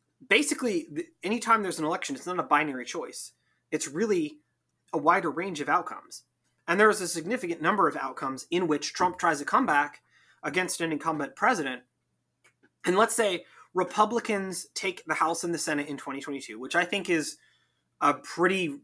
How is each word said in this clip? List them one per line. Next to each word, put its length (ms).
Basically, 680
th-, 140
anytime 400
there's 160
an 60
election, 280
it's 120
not 140
a 40
binary 400
choice. 480
It's 160
really 520
a 60
wider 340
range 300
of 80
outcomes. 540
And 100
there 120
is 100
a 80
significant 540
number 260
of 80
outcomes 560
in 160
which 260
Trump 240
tries 220
a 60
comeback 560
against 380
an 100
incumbent 460
president. 460
And 140
let's 180
say 300
Republicans 1000
take 320
the 80
House 320
and 80
the 40
Senate 300
in 80
twenty 240
twenty-two, 400
which 160
I 80
think 260
is 280
a 120
pretty 720